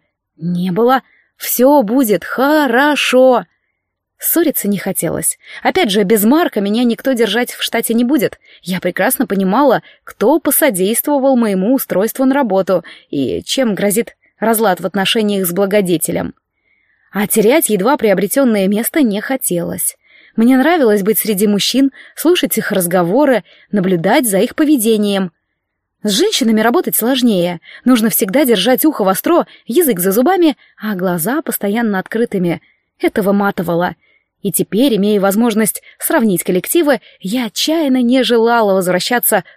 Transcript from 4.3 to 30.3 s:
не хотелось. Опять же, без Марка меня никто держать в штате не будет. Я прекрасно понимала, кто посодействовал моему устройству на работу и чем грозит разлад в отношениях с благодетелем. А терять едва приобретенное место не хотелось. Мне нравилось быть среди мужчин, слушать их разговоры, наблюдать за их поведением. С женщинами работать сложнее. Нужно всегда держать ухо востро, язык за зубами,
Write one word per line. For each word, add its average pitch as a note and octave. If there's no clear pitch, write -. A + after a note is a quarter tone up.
не G3+
хотелось. -
Опять C4+
же, G#3
без G3
Марка C4+
меня G#3+
никто A#3
держать A#3
в -
штате -
не A#3
будет. A#3+
Я F3+
прекрасно F#3+
понимала, G3
кто C4
посодействовал C4
моему G#3+
устройству A3+
на C4
работу F#3+
и A2+
чем A#3
грозит G3+
разлад G#3+
в F3
отношениях G3+
с E3+
благодетелем. F#3+
А G3+
терять A#3
едва G#3+
приобретенное G#3
место G#3+
не G#3+
хотелось. F3
Мне B3
нравилось B3+
быть G3
среди G#3
мужчин, A#3+
слушать -
их G#3+
разговоры, F#3+
наблюдать F#3+
за G3
их A#3+
поведением. G#3
С G#3
женщинами A3+
работать A#3+
сложнее. A3
Нужно A#3
всегда A3+
держать A#3+
ухо D4
востро, A#3+
язык B3
за F3+
зубами, D4+